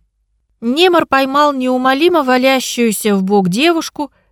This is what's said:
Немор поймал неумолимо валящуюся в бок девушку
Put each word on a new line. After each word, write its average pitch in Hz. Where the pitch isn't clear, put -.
Немор 320
поймал 277
неумолимо 262
валящуюся 247
в 190
бок 190
девушку 302